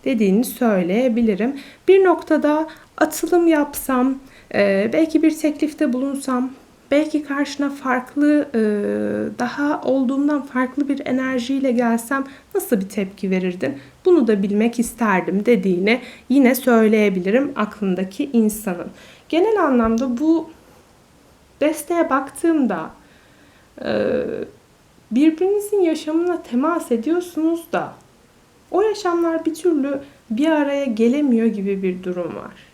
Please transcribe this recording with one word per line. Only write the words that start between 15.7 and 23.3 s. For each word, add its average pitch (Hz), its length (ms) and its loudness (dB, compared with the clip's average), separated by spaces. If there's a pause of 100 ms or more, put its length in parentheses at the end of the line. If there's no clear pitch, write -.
yine 262 260 4
söyleyebilirim 220 1000 2
aklındaki 196 800 -4
insanın. 214 540 0 (420)
Genel 392 340 2
anlamda 240 560 0
bu 320 300 0 (1120)
desteğe 311 480 0
baktığımda, 269 800 0 (960)